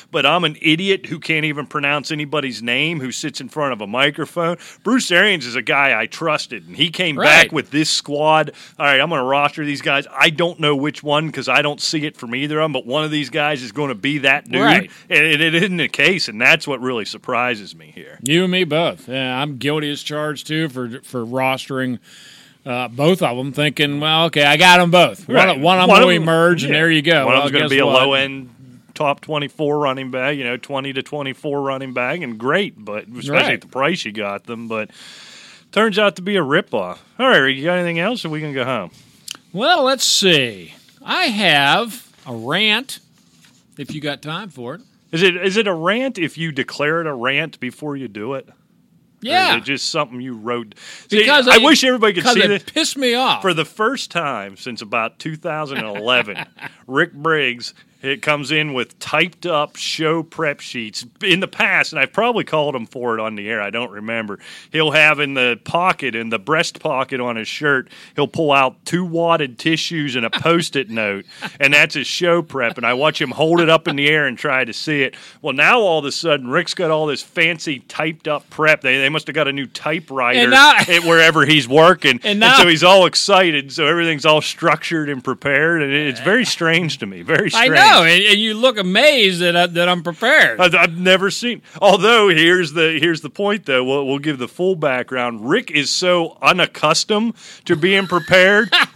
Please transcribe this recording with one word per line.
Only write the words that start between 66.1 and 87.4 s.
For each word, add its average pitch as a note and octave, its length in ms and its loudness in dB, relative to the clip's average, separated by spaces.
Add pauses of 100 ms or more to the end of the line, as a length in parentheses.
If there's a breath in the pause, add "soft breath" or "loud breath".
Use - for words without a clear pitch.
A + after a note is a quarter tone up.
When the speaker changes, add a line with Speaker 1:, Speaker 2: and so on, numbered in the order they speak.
Speaker 1:
in A2+ 140 -6
the A2+ 100 -4
breast D#3 420 -4
pocket C3+ 380 -4
on A#2+ 180 -6
his A2 120 -8
shirt, C#3 400 -2 (260 loud breath)
he'll D3 140 -2
pull D3+ 240 0
out C3+ 320 2
two F3+ 220 -4
wadded E3 520 -2
tissues D#3 580 -2
and A#2 100 -2
a - 20 0
Post-it C#3+ 600 -2
note, G#2 340 -4 (180)
<laughs> - 180 -12
and C#3 120 2
that's D3 220 4
his C3+ 120 -6
show E3+ 360 0
prep, B2+ 340 -4
and A#2+ 80 -6
I A#2 80 2
watch D3 300 0
him C3 80 -4
hold D#3+ 320 2
it D#3+ 80 4
up D#3+ 180 4
in D3 80 -4
the C#3+ 140 2
air D3+ 160 2
and A#2+ 100 -4
try C3 300 -2
to A2 80 -8
see D3+ 260 -2
it. C3 140 -2 (260 loud breath)
Well, C#3 140 -6
now F3+ 260 2
all E3 200 2
of C#3 40 -4
a C3+ 80 -6
sudden, C#3+ 360 -2
Rick's D#3+ 260 -2
got E3 160 -2
all D#3 160 0
this C3+ 160 -4
fancy D#3+ 560 -4 (100)
typed D#3+ 400 -8
up D3 220 -6
prep. D#3 320 2
They, C3 160 2
they C3+ 100 0
must D#3 200 -6
have C#3 60 -8
got D3 140 0
a C3+ 40 -2
new C#3 140 -8
typewriter C#3 720 -2
Speaker 2:
And A#3+ 100 2
now C#4 260 8
Speaker 1:
at F3 280 2
wherever E3 420 6
he's D3 200 4
working, D#3+ 440 6
Speaker 2:
<laughs> - 120 0
and G#3 120 0
Speaker 1:
and G#3 60 -2
Speaker 2:
now B3 180 8
Speaker 1:
so F3+ 100 6
he's D#3+ 160 4
all F#3 220 8
excited, D#3 640 2
so C#3+ 140 -2
everything's E3 400 0
all D#3 160 4
structured D#3 640 -2
and C#3 160 -6
prepared, D3 580 0
and C#3 80 -2
it's C#3 300 -2
very G3 240 0
strange E3 540 -2
to A2+ 80 -10
me, F#2 160 -12
very - 280 0